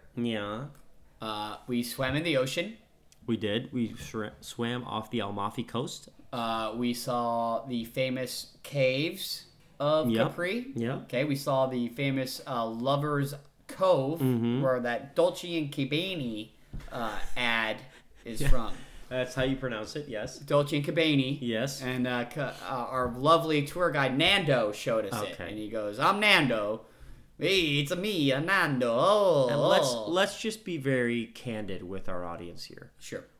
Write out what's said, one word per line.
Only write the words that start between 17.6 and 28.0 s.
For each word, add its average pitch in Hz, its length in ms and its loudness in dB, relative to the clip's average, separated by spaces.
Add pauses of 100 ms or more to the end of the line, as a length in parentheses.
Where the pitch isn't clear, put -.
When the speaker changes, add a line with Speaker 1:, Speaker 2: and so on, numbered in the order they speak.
Speaker 2:
is 113 160 -4
Speaker 1:
<laughs> - 0 -
Yeah. 139 80 4
Speaker 2:
from. 117 240 10 (360)
Speaker 1:
That's 127 260 -2
how 131 80 2
you 135 140 2
pronounce 113 380 -6
it, 147 120 -8
yes. 113 320 -8
Speaker 2:
Dolce 147 380 2
and 143 80 -2
Gabbani. 147 560 2
Speaker 1:
Yes. 120 400 -2
Speaker 2:
And, 127 260 -2
uh, 123 180 -2
ca-, 131 300 -6 (120)
uh, 120 220 -4
our 123 260 0
lovely 156 500 4
tour 175 260 0
guide, 135 260 0
Nando, 151 540 4
showed 110 340 -2
us 107 160 -4
it. 92 120 -6
Speaker 1:
Okay. 87 160 -10
Speaker 2:
And 104 100 -10
he 107 100 -8
goes, 107 300 -6
"I'm 190 200 4
Nando. 123 600 4 (560)
Hey, 165 420 2
it's 147 120 -2
a 180 40 -2
me, 175 360 0